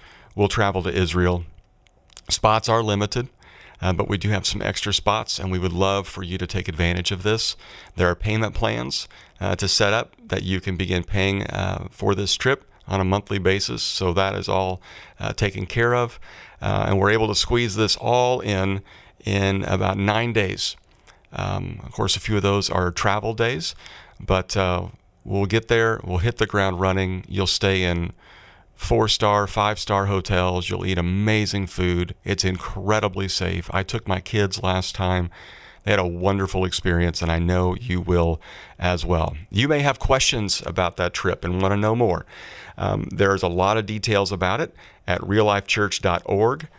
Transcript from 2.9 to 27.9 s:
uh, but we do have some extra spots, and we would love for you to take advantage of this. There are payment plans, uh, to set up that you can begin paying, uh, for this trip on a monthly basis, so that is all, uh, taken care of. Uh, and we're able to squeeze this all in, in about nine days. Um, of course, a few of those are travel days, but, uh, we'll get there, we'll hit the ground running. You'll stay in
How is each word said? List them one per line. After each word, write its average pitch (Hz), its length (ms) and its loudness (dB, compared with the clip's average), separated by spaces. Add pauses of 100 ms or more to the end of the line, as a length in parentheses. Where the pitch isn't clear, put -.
uh, 90 120 0
but - 160 -2
we 101 100 0
do 104 120 -2
have 98 160 0
some - 140 -2
extra 101 320 -2
spots, 107 460 0
and 95 120 -4
we 92 80 0
would 87 140 0
love 98 360 0
for - 140 -10
you 87 160 -6
to 90 80 -4
take 90 220 -6
advantage 87 440 0
of 92 100 -6
this. 107 340 0 (380)
There 90 160 4
are 87 40 2
payment 107 400 -2
plans, 117 540 -2 (320)
uh, 95 160 0
to 98 120 -2
set 101 240 4
up 117 300 -2
that 104 200 -4
you 92 180 -2
can 92 160 -6
begin 90 280 -2
paying, 98 400 0
uh, 92 460 -4
for 101 240 0
this 98 200 -2
trip - 300 -2 (240)
on 95 120 0
a 92 40 2
monthly 101 340 0
basis, 95 440 0
so 92 300 0
that 98 220 2
is 95 140 -6
all, 95 340 0 (380)
uh, 101 120 -4
taken 101 340 -2
care 117 280 0
of. 120 240 -2 (420)
Uh, 101 280 0
and 98 100 2
we're 101 120 4
able 110 180 4
to 104 60 0
squeeze 117 420 0
this 107 200 0
all 123 440 2
in, 98 420 -2 (420)
in 98 400 0
about 95 320 0
nine 107 360 0
days. 98 440 -2 (560)
Um, 95 520 -6
of - 80 -16
course, 107 240 0
a - 40 -6
few 107 160 -2
of 98 60 2
those 101 260 2
are 90 220 0
travel 104 440 0
days, 120 400 -2 (440)
but, - 380 0
uh, 90 320 0 (340)
we'll 98 240 -2
get 110 220 0
there, 113 340 2
we'll 90 160 -2
hit 113 200 0
the 110 80 2
ground 95 340 0
running. 92 480 0
You'll 95 200 0
stay 98 340 2
in 87 300 0 (640)